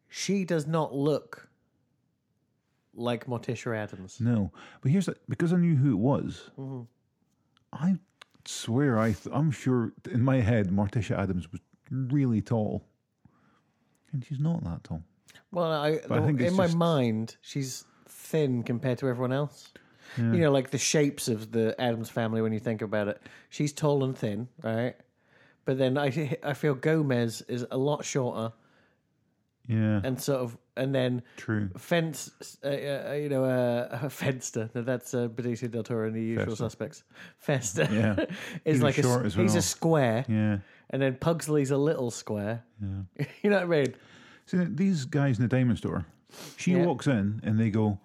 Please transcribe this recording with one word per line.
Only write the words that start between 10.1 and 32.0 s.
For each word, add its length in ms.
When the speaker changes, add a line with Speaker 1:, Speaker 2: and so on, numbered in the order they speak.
Speaker 2:
in 120
my 180
head 300
Morticia 480
Addams 340
was 80
really 520
tall, 420
and 120
she's 160
not 240
that 200
tall. 180
Speaker 1:
Well, 220
I, 340
Speaker 2:
But 60
I 80
Speaker 1:
the, 60
Speaker 2:
think 160
it's 80
Speaker 1:
in 60
my 100
Speaker 2:
just 100
Speaker 1:
mind, 640
she's 440
thin 560
compared 360
to 100
everyone 240
else. 400
Speaker 2:
Yeah. 160
Speaker 1:
You 80
know, 120
like, 180
the 80
shapes 500
of 240
the 260
Addams 300
family 320
when 100
you 80
think 220
about 280
it. 120
She's 240
tall 300
and 120
thin, 320
right? 320
But 100
then 220
I, 440
I 120
feel 200
Gomez 680
is 280
a 60
lot 300
shorter 480
Speaker 2:
Yeah. 360
Speaker 1:
and 160
sort 220
of, 160
and 160
then 260
Speaker 2:
True. 400
Speaker 1:
Fence, 540